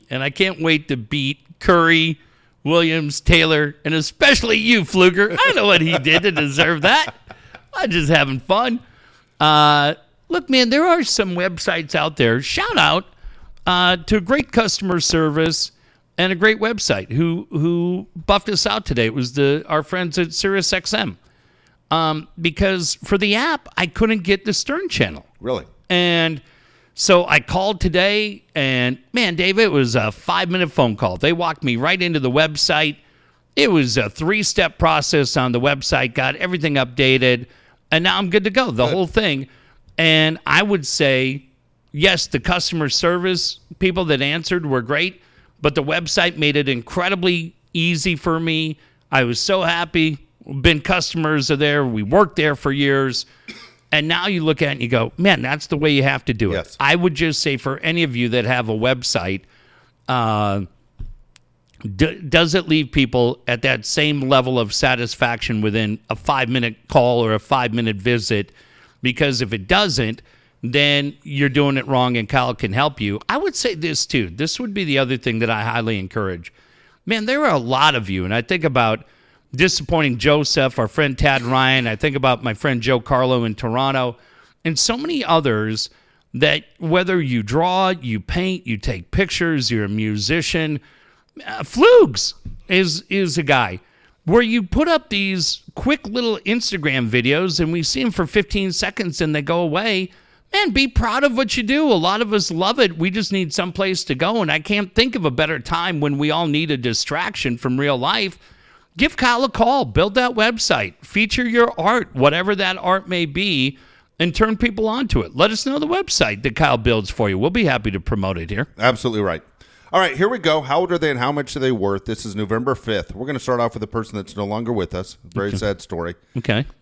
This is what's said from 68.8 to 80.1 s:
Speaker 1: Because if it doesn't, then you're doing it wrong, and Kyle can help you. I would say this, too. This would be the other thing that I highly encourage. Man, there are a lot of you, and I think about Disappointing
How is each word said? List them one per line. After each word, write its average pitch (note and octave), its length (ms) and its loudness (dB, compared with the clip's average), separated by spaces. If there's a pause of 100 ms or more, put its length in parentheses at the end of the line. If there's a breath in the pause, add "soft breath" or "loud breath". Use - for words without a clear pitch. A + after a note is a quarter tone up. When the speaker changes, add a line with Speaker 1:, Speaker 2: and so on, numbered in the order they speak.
Speaker 1:
Because B2+ 400 0
if G#2+ 120 -2
it G2+ 140 -6
doesn't, C#3+ 540 0 (400 soft breath)
then C#3+ 600 0
you're C#3+ 260 0
doing C#3 280 2
it B2 100 -4
wrong, B2+ 280 2
and A2 140 -4
Kyle B2 260 0
can G#2 160 -4
help C#3 300 -2
you. G2+ 260 -2
I A#3 100 -2
would F4 180 -4
say A3 200 -2
this, D#3 300 -4
too. G#2+ 240 -2
This C3 300 -6
would A#3 140 -8
be G3 120 -4
the C#3 120 0
other C3 200 0
thing A2+ 220 -4
that A#2 100 0
I G#2+ 140 -2
highly A2+ 360 -2
encourage. F#2+ 540 -6 (520 soft breath)
Man, G#3+ 200 -2
there C#4 180 0
are A#3 100 2
a D3 60 2
lot C3 360 2
of G#2 140 -4
you, F#2+ 140 -2
and F#2+ 100 -2
I A#2+ 80 0
think E3+ 220 -4
about A#2 420 0 (480 soft breath)
Disappointing D3+ 640 0